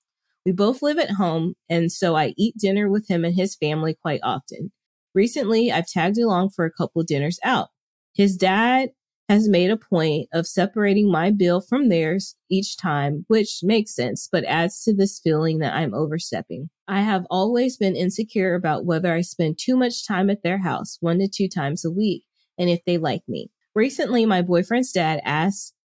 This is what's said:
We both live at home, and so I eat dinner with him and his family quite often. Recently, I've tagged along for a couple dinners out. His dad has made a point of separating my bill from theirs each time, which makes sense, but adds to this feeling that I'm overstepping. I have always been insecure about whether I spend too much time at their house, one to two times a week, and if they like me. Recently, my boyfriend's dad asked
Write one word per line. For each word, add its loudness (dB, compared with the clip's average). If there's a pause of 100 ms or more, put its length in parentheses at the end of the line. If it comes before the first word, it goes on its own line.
(480)
We 4
both 0
live 0
at -2
home, -2 (140)
and 2
so 0
I 0
eat 0
dinner 2
with 0
him 0
and 0
his 0
family -2
quite -2
often. -6 (440)
Recently, 2
I've -2
tagged 0
along 2
for -2
a -2
couple -4
dinners -2
out. -2 (440)
His 2
dad 2 (360)
has 6
made 4
a 2
point 0
of -2
separating 2
my 2
bill 2
from 0
theirs 0 (120)
each -2
time, -2
which 0
makes 0
sense, -4
but 0
adds -2
to 2
this 0
feeling 0
that -2
I'm -2
overstepping. -6 (180)
I 0
have 0
always 0
been 0
insecure -2
about -2
whether 0
I 0
spend -2
too -2
much 0
time 0
at -2
their -2
house, -6
one 0
to 2
two -2
times -4
a -4
week, -2 (320)
and 0
if 0
they 2
like -2
me. -8 (240)
Recently, 2
my 2
boyfriend's 0
dad 0
asked -2 (140)